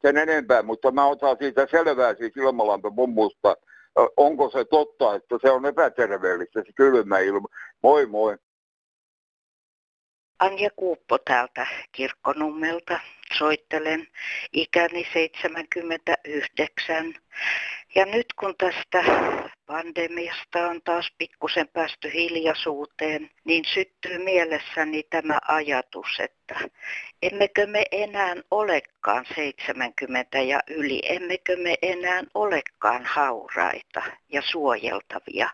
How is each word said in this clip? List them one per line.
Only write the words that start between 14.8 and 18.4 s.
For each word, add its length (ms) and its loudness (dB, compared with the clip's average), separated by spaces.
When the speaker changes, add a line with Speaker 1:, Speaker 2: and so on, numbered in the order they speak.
Speaker 2:
seitsemänkymmentäyhdeksän. 2000 -4
Ja 120 4
nyt 200 -2